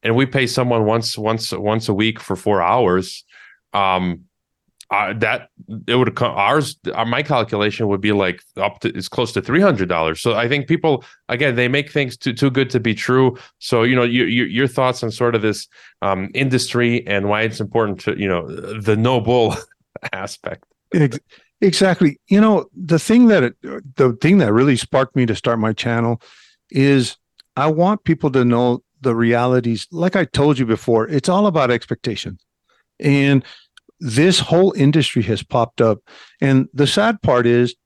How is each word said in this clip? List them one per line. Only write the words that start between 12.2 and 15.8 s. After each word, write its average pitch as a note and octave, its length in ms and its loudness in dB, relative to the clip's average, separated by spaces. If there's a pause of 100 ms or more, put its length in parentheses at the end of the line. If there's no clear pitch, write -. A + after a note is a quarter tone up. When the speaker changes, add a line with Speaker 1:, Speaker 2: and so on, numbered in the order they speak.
Speaker 1:
too C#3 160 0
good C3 200 0
to A#2+ 100 0
be A2+ 140 -2
true. B2+ 440 0 (220)
So, A#2 220 0
you B2+ 140 2
know, B2 60 2
your, A#2+ 260 0
your, A#2 180 0
your A#2+ 200 -2
thoughts B2+ 360 -2
on A#2 80 -4
sort A#2+ 240 -2
of A2 60 2
this, G#2 280 -4 (340)